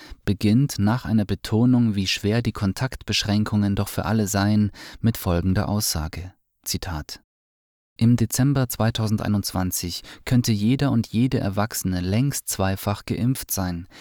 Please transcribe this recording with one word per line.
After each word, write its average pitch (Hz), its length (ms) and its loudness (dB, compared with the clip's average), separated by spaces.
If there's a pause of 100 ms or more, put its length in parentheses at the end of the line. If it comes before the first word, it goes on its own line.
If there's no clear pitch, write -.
(260)
beginnt 107 540 2
nach 107 260 0
einer 107 200 2
Betonung, 117 680 2
wie 95 140 0
schwer 107 340 0
die 113 100 -2
Kontaktbeschränkungen 104 1200 0
doch 101 140 -2
für - 160 -4
alle 107 200 2
seien, 104 460 2 (300)
mit 113 160 2
folgender 90 520 0
Aussage. 90 640 -4 (300)
Zitat: - 580 -8 (720)
„Im 120 200 4
Dezember 131 540 2
zweitausendeinundzwanzig 104 1300 -2 (240)
könnte 123 260 2
jeder 123 400 2
und 117 140 2
jede 123 320 0
Erwachsene 98 640 -2
längst 110 480 0
zweifach 98 560 -2
geimpft 120 460 -2
sein. 90 360 -4 (140)